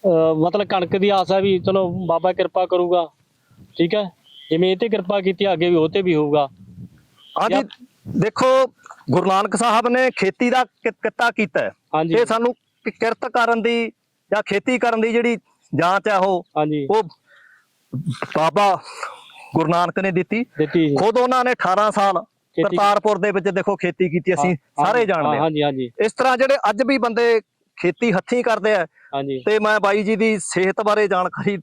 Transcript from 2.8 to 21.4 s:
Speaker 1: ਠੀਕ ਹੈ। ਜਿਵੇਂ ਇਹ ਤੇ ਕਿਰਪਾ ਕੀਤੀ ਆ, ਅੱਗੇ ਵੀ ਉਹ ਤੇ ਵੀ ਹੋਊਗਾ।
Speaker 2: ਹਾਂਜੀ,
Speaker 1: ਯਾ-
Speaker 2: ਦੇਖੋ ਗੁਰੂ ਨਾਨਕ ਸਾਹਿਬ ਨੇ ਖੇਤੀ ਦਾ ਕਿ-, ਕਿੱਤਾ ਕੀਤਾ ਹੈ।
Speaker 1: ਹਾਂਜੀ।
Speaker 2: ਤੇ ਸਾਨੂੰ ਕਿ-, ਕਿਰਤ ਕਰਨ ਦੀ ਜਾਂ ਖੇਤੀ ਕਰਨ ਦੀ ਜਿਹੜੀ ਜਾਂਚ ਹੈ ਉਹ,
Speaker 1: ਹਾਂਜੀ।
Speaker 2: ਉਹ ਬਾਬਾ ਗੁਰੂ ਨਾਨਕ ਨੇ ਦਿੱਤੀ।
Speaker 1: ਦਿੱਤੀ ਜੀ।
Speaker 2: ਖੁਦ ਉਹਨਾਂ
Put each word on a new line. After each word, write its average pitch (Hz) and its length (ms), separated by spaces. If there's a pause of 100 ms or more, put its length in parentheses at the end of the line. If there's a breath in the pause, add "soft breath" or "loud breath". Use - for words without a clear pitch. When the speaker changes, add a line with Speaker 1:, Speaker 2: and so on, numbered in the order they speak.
Speaker 1:
ਠੀਕ 170 160
ਹੈ। 202 160 (400)
ਜਿਵੇਂ 180 220
ਇਹ 190 40
ਤੇ 226 120
ਕਿਰਪਾ 202 320
ਕੀਤੀ 190 240
ਆ, 196 80
ਅੱਗੇ 175 180
ਵੀ 175 60
ਉਹ 160 120
ਤੇ 196 140
ਵੀ 180 120
ਹੋਊਗਾ। 147 340 (960)
Speaker 2:
ਹਾਂਜੀ, 208 120
Speaker 1:
ਯਾ- - 320 (340)
Speaker 2:
ਦੇਖੋ 262 460 (440 loud breath)
ਗੁਰੂ 180 180
ਨਾਨਕ 196 280
ਸਾਹਿਬ 220 320
ਨੇ 254 280
ਖੇਤੀ 233 340
ਦਾ 254 140
ਕਿ-, - 280
ਕਿੱਤਾ 233 380
ਕੀਤਾ 202 300
ਹੈ। 104 100 (240)
Speaker 1:
ਹਾਂਜੀ। 160 200
Speaker 2:
ਤੇ 151 100
ਸਾਨੂੰ 233 300
ਕਿ-, - 460
ਕਿਰਤ 226 320
ਕਰਨ 233 300
ਦੀ 233 260 (460)
ਜਾਂ 208 120
ਖੇਤੀ 220 320
ਕਰਨ 226 220
ਦੀ 226 120
ਜਿਹੜੀ 233 240 (380)
ਜਾਂਚ 180 340
ਹੈ 202 80
ਉਹ, 185 300 (120)
Speaker 1:
ਹਾਂਜੀ। 151 320
Speaker 2:
ਉਹ 214 120 (1300 soft breath)
ਬਾਬਾ 160 440 (760 loud breath)
ਗੁਰੂ 160 180
ਨਾਨਕ 170 260
ਨੇ 190 120
ਦਿੱਤੀ। 185 300
Speaker 1:
ਦਿੱਤੀ 156 480
ਜੀ। 143 80
Speaker 2:
ਖੁਦ 214 220
ਉਹਨਾਂ 254 260